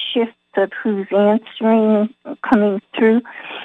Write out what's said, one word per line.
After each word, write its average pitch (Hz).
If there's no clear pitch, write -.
shift 226
of 196
who's 202
answering, 214
coming 208
through, 226